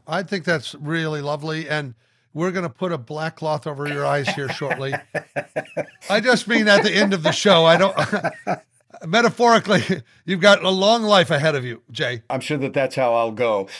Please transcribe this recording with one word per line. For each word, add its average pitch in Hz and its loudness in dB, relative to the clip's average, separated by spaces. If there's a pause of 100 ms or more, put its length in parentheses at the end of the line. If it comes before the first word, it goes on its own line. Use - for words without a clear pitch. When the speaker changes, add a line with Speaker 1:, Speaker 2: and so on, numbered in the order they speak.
Speaker 1:
I 165 -4
think 175 -8
that's 160 -4
really 151 -6
lovely. 151 -6
And 143 -6 (380)
we're 170 -4
gonna 175 -4
put 180 -6
a 160 -4
black 151 -8
cloth 151 -4
over 147 -8
your 143 -4
eyes 143 -2
here 139 -6
shortly. 139 -6 (580)
<laughs> - -10
I 208 2
just 233 2
mean 220 2
at 208 6
the 208 0
end 202 2
of 170 -2
the 165 2
show. 175 4
I 165 8
don't, 190 2
<laughs> - -4 (440)
metaphorically, 214 2 (220)
you've 175 -4
got 202 6
a 185 0
long 208 2
life 202 4
ahead 151 2
of 127 -4
you, 120 -10 (100)
Jay. 120 -6
Speaker 2:
I'm 131 -4
sure 151 -4
that 135 -4
that's 135 -2
how 123 2
I'll 117 0
go. 107 -2 (120)